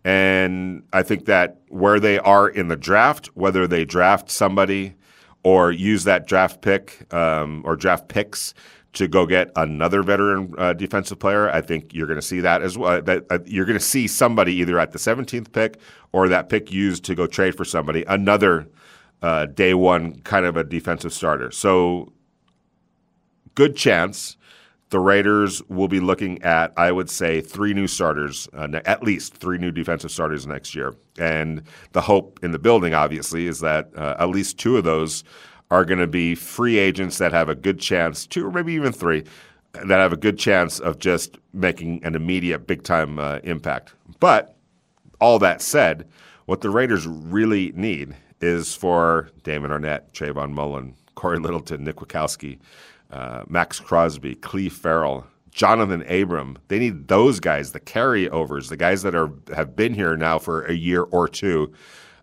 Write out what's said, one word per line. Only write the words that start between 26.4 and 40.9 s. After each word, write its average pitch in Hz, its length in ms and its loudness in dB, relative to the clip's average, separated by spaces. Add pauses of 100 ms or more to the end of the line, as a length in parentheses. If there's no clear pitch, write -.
at, 82 340 2
I 87 140 4
would 90 180 -2
say, 80 320 -2
three 101 320 -4
new 98 140 -2
starters, 73 640 -4
uh, 76 140 -10
ne-, 76 180 -6
at 98 160 0
least 104 320 -4
three 90 240 -6
new 87 140 -4
defensive 80 400 -6
starters 78 340 -6
next 71 300 -12
year. 65 180 -8 (240)
And 80 460 -4 (300)
the 92 80 0
hope 98 420 0
in 85 80 -4
the 78 80 -4
building, 90 340 4
obviously, 78 540 -2
is 82 140 -8
that, 78 360 -2
uh, 73 220 -6
at 87 100 0
least 95 300 -4
two 120 180 2
of 98 60 0
those 80 400 -2 (480)
are 92 120 6
gonna 90 220 0
be 85 300 -2
free 117 420 -2
agents 95 400 0
that 87 140 0
have 82 180 2
a 78 60 -2
good 92 240 -2
chance, 82 480 -2
two 180 180 -6
or 190 60 -8
maybe 170 220 -4
even 143 180 -2
three, 85 320 -2 (480)
that - 260 -8
have 92 160 4
a 82 40 -6
good 104 200 0
chance 90 420 0
of 76 200 -4